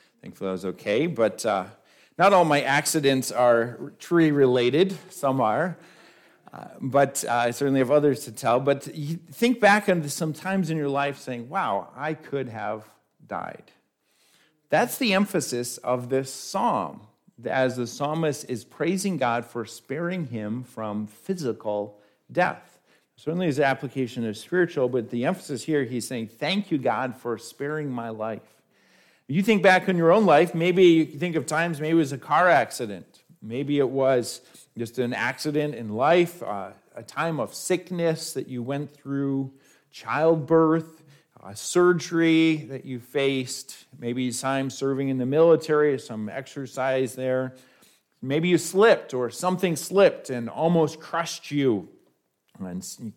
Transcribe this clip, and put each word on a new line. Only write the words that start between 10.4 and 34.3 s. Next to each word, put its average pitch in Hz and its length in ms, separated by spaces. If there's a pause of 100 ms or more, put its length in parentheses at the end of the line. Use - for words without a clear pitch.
in 160 60
your 143 120
life 139 300
saying, 120 280
"Wow, 131 480
I 151 200
could 139 340
have 107 360 (380)
died." - 480 (1000)
That's 233 260
the 220 160
emphasis 165 640
of 123 320
this 135 240
psalm, 170 680 (440)
as 127 300
the 120 100
psalmist 147 640
is 117 140
praising 185 540
God 120 280
for 117 180
sparing 170 600
him 113 380
from 107 420
physical 110 960 (320)
death. - 480 (360)
Certainly 175 300
his 143 140
application 131 640
is 107 160
spiritual, 170 500
but 120 220
the 123 140
emphasis 151 400
here, 143 180
he's 120 240
saying, 113 220
"Thank 190 420
you, 151 80
God, 123 360
for 117 220
sparing 147 540
my 117 180
life." 110 540 (640)
You 170 160
think 208 180
back 185 260
in 185 100
your 165 140
own 214 140
life, 170 300
maybe 180 280
you 160 220 (140)
think 170 160
of 143 100
times, 165 340
maybe 156 120
it - 20
was 160 180
a 139 60
car 165 320
accident. 113 720 (180)
Maybe 139 380
it 135 120
was 131 520 (360)